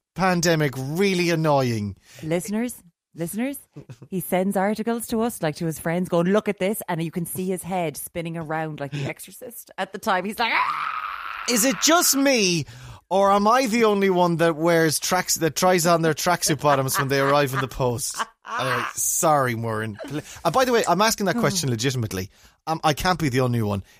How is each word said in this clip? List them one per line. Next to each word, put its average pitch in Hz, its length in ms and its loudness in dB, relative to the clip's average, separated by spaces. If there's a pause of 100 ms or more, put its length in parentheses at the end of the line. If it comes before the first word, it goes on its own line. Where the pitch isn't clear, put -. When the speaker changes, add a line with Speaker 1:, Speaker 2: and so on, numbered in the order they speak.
(160)
Speaker 1:
pandemic 170 640 2
really 175 540 0
annoying? 131 640 0 (260)
Speaker 2:
Listeners, 196 520 -4 (400)
listeners, 214 420 -6 (520)
he 190 100 -4
sends 190 360 0
articles 214 520 -2
to 220 140 -2
us, 233 200 -4
like, 156 160 -2
to 175 80 -4
his 160 140 -4
friends, 170 300 -2
going, 170 180 2
"Look 202 200 2
at 202 120 -4
this," 196 280 -2
and 165 160 -2
you 165 80 -4
can 175 140 -4
see 185 240 -6
his 185 140 -4
head 170 340 -4
spinning 165 400 -8
around 156 420 -4
like 143 120 -6
The 143 140 -4
Exorcist - 720 -12
at 190 160 -6
the 208 60 -10
time. 185 260 0
He's 214 140 -6
like, 233 140 0
"Ah!" - 960 -4
Speaker 1:
Is 233 160 2
it 269 160 2
just 330 340 4
me, 220 500 2 (440)
or 196 220 2
am 202 160 4
I 254 180 4
the 226 200 2
only 196 260 4
one 175 260 2
that 165 180 4
wears 165 440 2
tracks, - 360 0
that 160 200 0
tries 185 320 4
on 170 160 4
their 160 100 2
tracksuit 165 480 0
bottoms 135 380 2
when 135 80 -2
they 139 120 2
arrive 139 360 2
in - 60 -2
the 131 60 -2
post? - 480 -4 (440)
Anyway, 123 240 -2 (120)
sorry, 143 600 2
Maureen. 110 420 -4 (100)
Pl-, 143 140 -8 (220)
uh, 170 80 2
by 254 140 2
the 254 60 0
way, 226 160 4
I'm 175 140 2
asking 214 260 2
that 175 100 0
question 143 320 0
legitimately. 113 600 -2 (380)
Um, 156 160 -2
I 156 100 4
can't 180 260 0
be 160 100 0
the 127 120 2
only 120 200 2
one. 101 220 -2 (160)